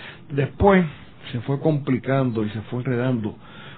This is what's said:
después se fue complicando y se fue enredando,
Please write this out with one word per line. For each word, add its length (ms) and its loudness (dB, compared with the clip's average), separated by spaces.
después 540 4
se 80 -4
fue 200 -4
complicando 840 0
y 60 -4
se 120 -8
fue 180 -8
enredando, 560 -2